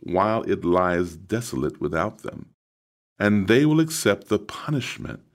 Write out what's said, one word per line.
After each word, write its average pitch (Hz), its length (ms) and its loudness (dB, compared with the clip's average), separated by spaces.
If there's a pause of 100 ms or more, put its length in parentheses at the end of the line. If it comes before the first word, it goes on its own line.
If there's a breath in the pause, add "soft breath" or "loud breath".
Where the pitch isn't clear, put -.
while 107 420 0
it 92 220 -2
lies 87 520 2
desolate 95 640 -6
without 82 380 -2
them. - 320 -14 (680)
And 104 300 2
they 123 160 6
will 151 160 4
accept 135 480 0
the 107 100 2
punishment - 840 -6 (120)